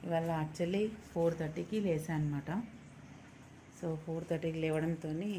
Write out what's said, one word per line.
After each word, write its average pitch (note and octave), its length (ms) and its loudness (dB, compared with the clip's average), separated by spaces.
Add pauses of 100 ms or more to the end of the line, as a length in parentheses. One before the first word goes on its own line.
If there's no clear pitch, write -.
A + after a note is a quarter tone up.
ఇవాళ E3 220 2 (160)
actually F3+ 380 2 (300)
ఫోర్ E3 260 4
థర్టీకి F3 480 0
లేసా D#3+ 320 2
అనమాట. D3 300 2 (1300)
So, E3+ 100 -2 (160)
ఫోర్ E3 240 -2
థర్టీకి D#3+ 340 0
లేవడంతోని D#3+ 760 2